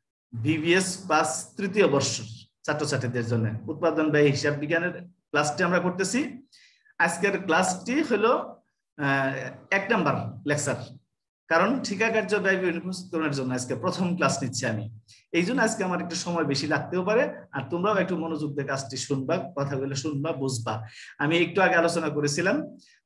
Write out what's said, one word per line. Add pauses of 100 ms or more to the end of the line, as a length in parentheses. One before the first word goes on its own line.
(320)
বিবিএস
পাস
তৃতীয়
বর্ষ (460)
ছাত্রছাত্রীদের
জন্য
উৎপাদন
ব্যয়
হিসাব
বিজ্ঞানের
ক্লাসটি
আমরা
করতেছি। (520)
আজকের
ক্লাসটি
হলো, (340)
আহ, (200)
এক
নাম্বার (320)
লেকচার। (500)
কারণ
ঠিকা
কার্য
ব্যয়
বিবরণী
প্রস্তুতকরণের
জন্য
আজকে
প্রথম
class
নিচ্ছি
আমি, (420)
এই
জন্য
আজকে
আমার
একটু
সময়
বেশি
লাগতেও
পারে, (180)
আর
তোমরাও
একটু
মনোযোগ
দিয়ে
কাজটি
শুনবা,
কথাগুলো
শুনবা,
বুঝবা। (300)
আমি
একটু
আগে
আলোচনা
করেছিলাম, (280)